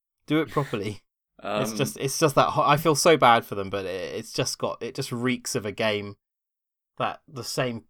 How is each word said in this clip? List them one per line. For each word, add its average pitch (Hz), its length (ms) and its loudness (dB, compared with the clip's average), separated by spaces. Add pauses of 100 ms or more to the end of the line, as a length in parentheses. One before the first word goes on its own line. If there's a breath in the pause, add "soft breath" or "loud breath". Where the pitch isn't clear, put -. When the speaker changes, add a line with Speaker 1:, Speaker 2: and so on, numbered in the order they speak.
(260)
Speaker 1:
Do 156 160 0
it 143 80 -4
properly." 107 560 -4
Speaker 2:
<laughs> - 60 -20 (320)
Um, 104 200 -2
Speaker 1:
It's 110 100 -4
just, 127 240 -4
it's 135 220 -4
just 151 160 2
that 123 140 4
ho-, 147 140 0
I 143 140 6
feel 165 160 2
so 156 240 6
bad 120 280 6
for - 100 -10
them, 98 160 -4
but 98 140 -4
it, 87 280 -6
it's 110 180 -8
just - 280 -2
got, 107 240 -4
it 117 100 -8
just - 180 -8
reeks 123 440 -2
of 107 100 -2
a 104 60 -4
game 104 460 -2 (840)
that 117 280 -4
the 131 160 -12
same 120 460 -4